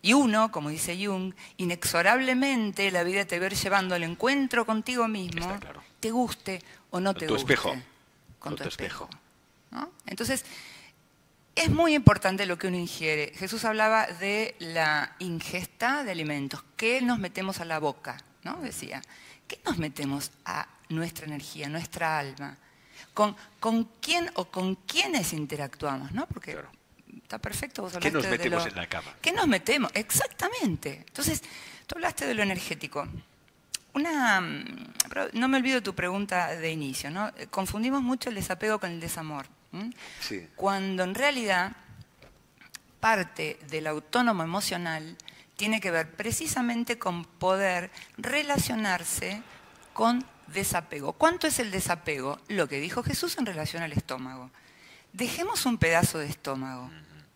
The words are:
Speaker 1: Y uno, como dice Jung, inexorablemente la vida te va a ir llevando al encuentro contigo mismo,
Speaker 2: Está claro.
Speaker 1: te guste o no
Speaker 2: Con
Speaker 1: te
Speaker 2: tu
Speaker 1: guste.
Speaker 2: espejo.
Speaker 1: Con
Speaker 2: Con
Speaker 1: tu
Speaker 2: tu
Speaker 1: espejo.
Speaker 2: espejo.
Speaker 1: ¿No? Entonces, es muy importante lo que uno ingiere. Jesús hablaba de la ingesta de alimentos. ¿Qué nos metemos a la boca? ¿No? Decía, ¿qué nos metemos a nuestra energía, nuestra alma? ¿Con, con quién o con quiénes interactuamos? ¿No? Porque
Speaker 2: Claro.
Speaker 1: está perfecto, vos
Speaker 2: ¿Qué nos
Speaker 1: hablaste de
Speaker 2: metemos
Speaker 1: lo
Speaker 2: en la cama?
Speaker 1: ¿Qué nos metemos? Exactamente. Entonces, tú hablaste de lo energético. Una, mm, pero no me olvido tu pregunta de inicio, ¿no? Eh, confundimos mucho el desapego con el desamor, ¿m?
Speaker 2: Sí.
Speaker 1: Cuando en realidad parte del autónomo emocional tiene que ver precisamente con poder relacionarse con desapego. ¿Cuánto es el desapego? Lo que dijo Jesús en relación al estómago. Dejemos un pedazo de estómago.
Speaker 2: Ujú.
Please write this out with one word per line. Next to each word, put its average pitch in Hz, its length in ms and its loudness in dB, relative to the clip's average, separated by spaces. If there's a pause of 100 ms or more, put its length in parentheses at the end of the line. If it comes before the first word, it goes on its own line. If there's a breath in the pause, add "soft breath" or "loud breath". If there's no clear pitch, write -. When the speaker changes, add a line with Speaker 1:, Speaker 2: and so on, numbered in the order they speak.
Speaker 1:
Y 190 120 4
uno, 220 380 6
como 147 200 -4
dice 160 340 -4
Jung, 185 280 -2 (640 loud breath)
inexorablemente 240 920 4
la 180 120 4
vida 190 220 2
te 175 140 -2
va 180 60 0
a - 40 0
ir 196 60 -4
llevando 185 400 2
al 170 80 0
encuentro 240 640 2
contigo 226 420 0
mismo, 180 380 -4
Speaker 2:
Está 190 140 -4
claro. - 240 -14 (160)
Speaker 1:
te 226 120 -2
guste 220 500 -2 (300 loud breath)
o 180 80 -2
no 190 140 2
Speaker 2:
Con - 60 -4
Speaker 1:
te 156 80 -4
Speaker 2:
tu 151 60 2
Speaker 1:
guste. 135 200 4
Speaker 2:
espejo. - 160 2
Speaker 1:
Con 127 120 -4 (580)
Speaker 2:
Con - 160 -6
Speaker 1:
tu - 80 -10
Speaker 2:
tu 85 60 -4
Speaker 1:
espejo. - 360 -8
Speaker 2:
espejo. - 160 -20 (500)
Speaker 1:
¿No? 339 200 -6 (140)
Entonces, 233 400 -4 (1120 loud breath)
es 320 160 4
muy 320 240 6
importante 202 500 8
lo 180 140 0
que 202 80 0
uno 180 100 2
ingiere. 156 580 -2
Jesús 214 300 -4
hablaba 220 400 6
de 202 540 -2
la 160 600 0
ingesta 185 840 -2
de 220 80 -4
alimentos. 147 520 -4 (120)
¿Qué 240 260 2
nos 240 160 2
metemos 190 420 -4
a 170 60 -6
la 160 140 -2
boca? 135 380 -2 (260)
¿No? 185 140 -8
Decía, - 440 -8 (460 loud breath)
¿qué - 180 -12
nos 202 140 0
metemos 143 520 -4 (140)
a - 220 -4 (220)
nuestra 165 360 -4
energía, 151 420 -8
nuestra 160 520 -2
alma? 139 380 -8 (580 loud breath)
¿Con, 208 200 4 (240 loud breath)
con 226 260 2 (140)
quién 339 360 2
o 185 100 0
con 185 300 -2
quiénes 311 580 0
interactuamos? 143 800 -4
¿No? - 160 -2
Porque - 260 -10
Speaker 2:
Claro. 151 160 -12 (540)
Speaker 1:
está - 160 -12
perfecto, - 420 -6
vos 185 180 -6
Speaker 2:
¿Qué 165 120 2
nos 156 120 2
Speaker 1:
hablaste 190 60 0
de - 80 2
Speaker 2:
metemos 170 280 2
Speaker 1:
lo 165 40 -4
Speaker 2:
en - 80 -10
la 85 100 -6
cama? - 320 -8
Speaker 1:
¿Qué 320 120 2
nos 392 160 4
metemos? 233 480 4
Exactamente. 220 1120 0
Entonces, 302 340 -2 (460 loud breath)
tú - 80 -8
hablaste 330 320 -2
de 247 80 0
lo 208 80 2
energético. 175 640 -2 (840)
Una, 269 480 4
mm, - 520 -8 (160)
pero - 240 -2
no 240 140 2
me 269 100 4
olvido 254 240 2
tu 196 140 -4
pregunta 180 540 0
de 160 220 -2
inicio, 143 380 -4
¿no? 196 260 -4
Eh, - 140 -12
confundimos 233 540 0
mucho 254 260 0
el 226 60 -6
desapego 208 440 -2
con 185 120 -4
el 170 80 -6
desamor, 156 480 -8 (260)
¿m? 208 180 -6 (280 loud breath)
Speaker 2:
Sí. 110 360 -8
Speaker 1:
Cuando 190 480 0
en 185 120 -2
realidad 214 560 2 (1300)
parte 185 580 0 (120)
del 156 180 -4
autónomo 185 560 2
emocional 170 760 -4 (380 loud breath)
tiene 214 260 0
que 196 80 -2
ver 165 240 0
precisamente 233 840 -2
con 175 260 -2
poder 185 640 2 (280 loud breath)
relacionarse 220 1200 0 (520 loud breath)
con 240 300 4 (240)
desapego. 156 680 -2
¿Cuánto 330 340 4
es 294 100 2
el 220 140 0
desapego? 156 680 -2 (100)
Lo 185 200 2
que 143 100 -4
dijo 180 220 -2
Jesús 330 380 -2
en 247 80 2
relación 165 340 -4
al 160 120 -4
estómago. 131 580 -6 (640 loud breath)
Dejemos 330 520 -2
un 233 140 2
pedazo 165 400 4
de 147 80 -4
estómago. 131 580 -6
Speaker 2:
Ujú. 131 80 -16 (420)